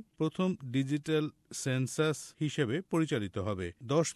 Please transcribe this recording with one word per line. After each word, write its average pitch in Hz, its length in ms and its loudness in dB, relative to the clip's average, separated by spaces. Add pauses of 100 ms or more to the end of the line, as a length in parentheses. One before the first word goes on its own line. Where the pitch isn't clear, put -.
(160)
প্রথম 160 320 0 (240)
ডিজিটাল 147 520 2 (300)
সেন্সাস 135 640 0 (220)
হিসেবে 143 360 0 (140)
পরিচালিত 147 480 0
হবে। 95 280 -2 (180)
দশ 147 320 2